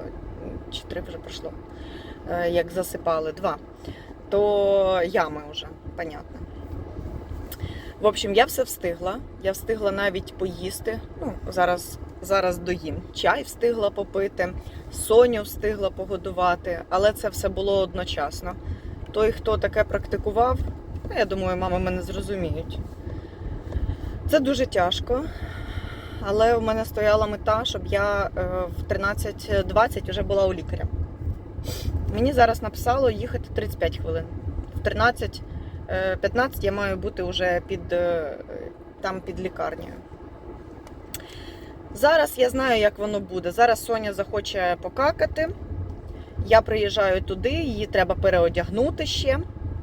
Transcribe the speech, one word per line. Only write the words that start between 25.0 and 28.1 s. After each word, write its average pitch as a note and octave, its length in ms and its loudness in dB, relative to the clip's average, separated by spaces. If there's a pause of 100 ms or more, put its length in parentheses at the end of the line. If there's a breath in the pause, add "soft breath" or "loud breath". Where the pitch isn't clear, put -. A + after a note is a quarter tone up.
але G#3+ 360 6
в A3 60 2
мене A3 220 2
стояла G#3+ 420 4
мета, G#3+ 380 2
щоб F#3+ 220 -4
я, G3+ 500 2